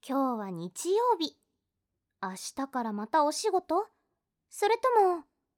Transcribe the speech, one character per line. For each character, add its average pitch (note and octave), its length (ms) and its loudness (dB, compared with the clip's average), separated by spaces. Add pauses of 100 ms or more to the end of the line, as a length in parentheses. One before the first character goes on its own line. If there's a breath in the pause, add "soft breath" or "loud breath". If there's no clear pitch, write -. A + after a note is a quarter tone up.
今 C4 300 0
日 - 20 -6
は G3+ 120 -8
日 F3+ 440 -4
曜 A#4 240 4
日。 D#4+ 180 -6 (840)
明 F#3+ 80 -8 (260)
日 C4+ 120 -6
か C4 140 -4
ら A3+ 100 -4
ま G#3 140 -6
た - 180 2
お D4+ 80 2
仕 G#4+ 180 -2
事？ F4+ 360 0 (600)
そ - 200 -2
れ A4+ 80 4
と B4 140 0 (100)
も、 F4+ 240 2 (340)